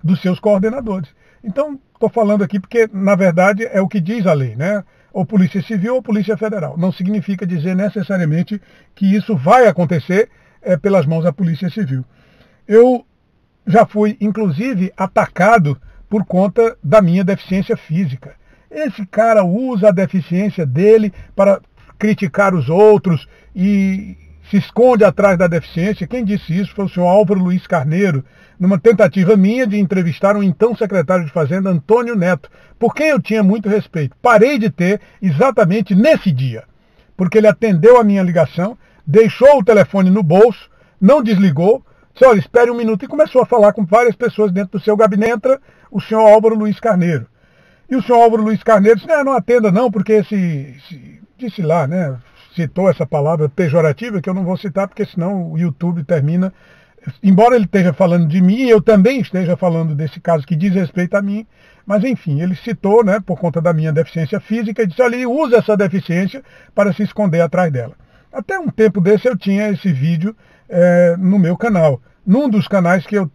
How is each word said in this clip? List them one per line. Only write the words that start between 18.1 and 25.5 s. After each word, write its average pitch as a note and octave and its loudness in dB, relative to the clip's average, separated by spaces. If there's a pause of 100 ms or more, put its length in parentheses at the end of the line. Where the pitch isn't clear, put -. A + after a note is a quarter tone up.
Esse C#4 -8
cara A3 0
usa G#3+ 0
a - 0
deficiência F3+ -4
dele G3+ 2 (240)
para G3 2 (360)
criticar G3 -2
os C#3 -2
outros F#3+ 2 (280)
e F#3+ -2 (320)
se G3+ 2
esconde A#3 2
atrás G3 2
da F3+ 2
deficiência. E3+ -4